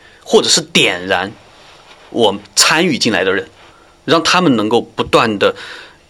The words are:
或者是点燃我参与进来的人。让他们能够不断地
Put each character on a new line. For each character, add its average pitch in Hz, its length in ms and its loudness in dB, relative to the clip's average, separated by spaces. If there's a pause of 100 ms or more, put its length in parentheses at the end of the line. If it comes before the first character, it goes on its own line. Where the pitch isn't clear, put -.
(240)
或 214 180 2
者 - 80 -2
是 - 120 2
点 101 460 -2
燃 95 240 -2 (800)
我 104 240 2 (200)
参 160 300 2
与 147 140 -2
进 120 120 0
来 92 120 0
的 95 80 0
人。 95 180 -4 (640)
让 165 100 2
他 170 200 2
们 151 160 4
能 104 100 -2
够 113 140 0
不 - 220 -10
断 113 360 0
地 123 160 2 (540)